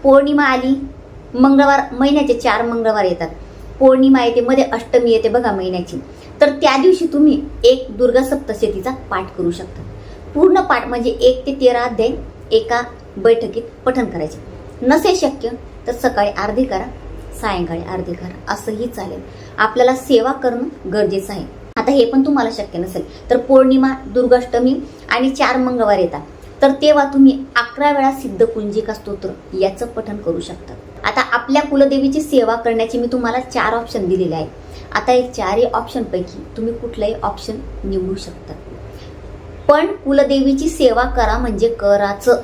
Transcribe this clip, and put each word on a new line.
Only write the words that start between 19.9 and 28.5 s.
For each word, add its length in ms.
सेवा 360
करणं 600
गरजेचं 400
आहे. 120
आता 160
हे 120
पण 220
तुम्हाला 260
शक्य 260
नसेल 260
तर 80
पौर्णिमा, 540
दुर्गाष्टमी 680
आणि 200
चार 260
मंगळवार 420
येतात, 220
तर 100
तेव्हा 300
तुम्ही 260
अकरा 360
वेळा 200
सिद्ध 320
कुंजिका 500